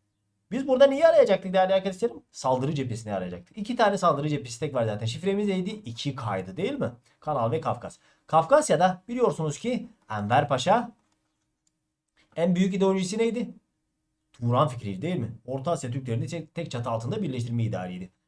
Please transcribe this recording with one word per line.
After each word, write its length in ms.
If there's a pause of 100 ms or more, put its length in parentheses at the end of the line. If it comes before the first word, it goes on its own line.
(520)
Biz 160
burada 200
neyi 200
arayacaktık 460
değerli 200
arkadaşlarım? 580
Saldırı 440
cephesini 380
arayacaktık. 440
İki 180
tane 220
saldırı 320
cephesi 300
tek 140
var 120
zaten. 200
Şifremiz 420
neydi? 220
İki 460
K'ydı 420
değil 220
mi? 120 (280)
Kanal 320
ve 100
Kafkas. 360 (300)
Kafkasya'da 800
biliyorsunuz 520
ki 300 (200)
Enver 380
Paşa 440 (1400)
en 200
büyük 180
ideolojisi 440
neydi? 320 (840)
Turan 340
fikriydi 340
değil 160
mi? 280
Orta 260
Asya 200
Türklerini 360
tek, 280
tek 160
çatı 180
altında 340
birleştirme 400
idealiydi. 460 (180)